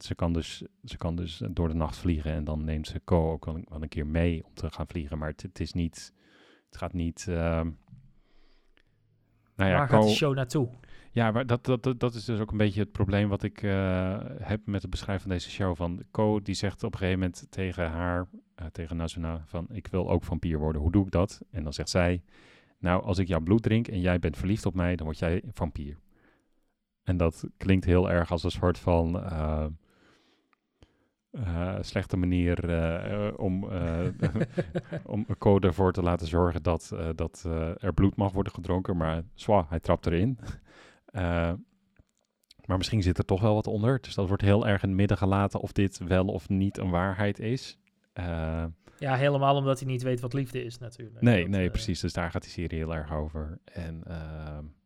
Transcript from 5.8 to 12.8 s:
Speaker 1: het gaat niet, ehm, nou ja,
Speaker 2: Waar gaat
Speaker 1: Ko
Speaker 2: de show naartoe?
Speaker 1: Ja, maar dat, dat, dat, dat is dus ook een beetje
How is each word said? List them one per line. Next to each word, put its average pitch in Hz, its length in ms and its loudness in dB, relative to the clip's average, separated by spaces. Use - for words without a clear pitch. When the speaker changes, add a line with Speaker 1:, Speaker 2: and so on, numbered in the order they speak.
Speaker 1:
het - 120 -20
gaat - 160 -6
niet, 82 360 -4
ehm, 82 400 0
nou 98 160 4
ja, - 60 6
Speaker 2:
Waar 143 120 2
gaat 110 120 8
Speaker 1:
Ko 107 60 8
Speaker 2:
de 104 60 6
show 139 220 2
naartoe? 131 340 0
Speaker 1:
Ja, 113 180 2
maar 123 140 0
dat, 123 200 0
dat, 127 180 2
dat, 131 160 0
dat 123 140 0
is 110 120 -10
dus 113 140 0
ook 107 120 -2
een 104 60 -2
beetje 104 240 4